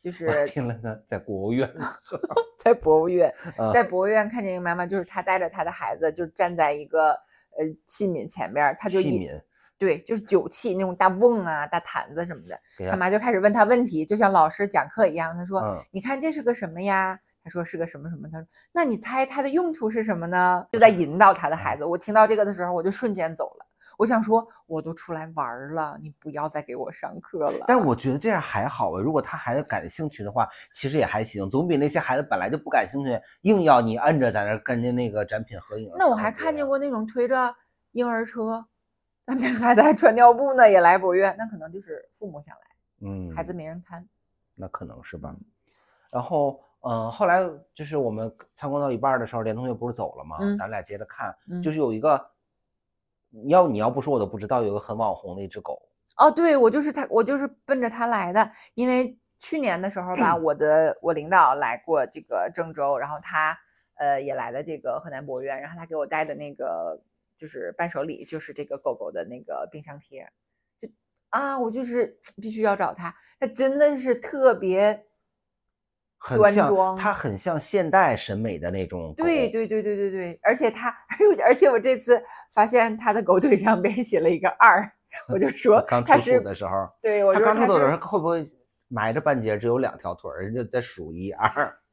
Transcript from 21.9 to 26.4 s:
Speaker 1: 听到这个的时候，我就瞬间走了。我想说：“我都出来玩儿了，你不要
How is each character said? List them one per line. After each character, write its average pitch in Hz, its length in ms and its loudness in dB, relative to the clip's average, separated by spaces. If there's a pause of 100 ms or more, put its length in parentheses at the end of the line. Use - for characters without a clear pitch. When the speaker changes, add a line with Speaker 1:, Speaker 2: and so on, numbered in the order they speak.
Speaker 1:
听 196 160 -8
到 220 140 8
这 214 100 2
个 208 80 2
的 202 80 -2
时 180 100 -6
候， 180 120 -4
我 170 80 -2
就 190 80 0
瞬 208 240 -4
间 165 200 -4
走 - 240 -8
了。 - 80 -20 (300)
我 214 100 2
想 226 160 2
说 226 240 2 (200)
：“我 160 140 -6
都 160 140 -10
出 - 180 -12
来 160 220 -10
玩 147 120 -4
儿 127 260 -10
了， 151 280 -6
你 151 80 -16 (100)
不 156 120 -14
要 147 180 -6